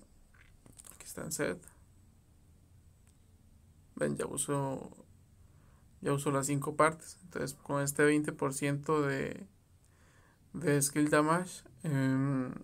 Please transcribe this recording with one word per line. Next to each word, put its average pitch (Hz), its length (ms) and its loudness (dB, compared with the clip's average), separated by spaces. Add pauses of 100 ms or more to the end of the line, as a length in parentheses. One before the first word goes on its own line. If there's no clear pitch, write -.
(960)
aquí - 100 -20
está - 180 -12
en - 100 -8
set. - 260 -4 (2250)
Ven, 147 220 -2
ya - 80 -4
uso, 139 680 -4 (1080)
ya 143 140 0
uso 143 160 0
las 135 160 0
cinco 143 300 -2
partes. 160 480 2
Entonces - 400 -6
con 143 180 -2
este 143 220 2
veinte 147 280 4
por 139 220 -2
ciento 143 480 0
de, 139 460 -4 (1040)
de 147 280 2
skill 151 300 2
damage, 160 540 2 (180)
em, 135 680 2 (120)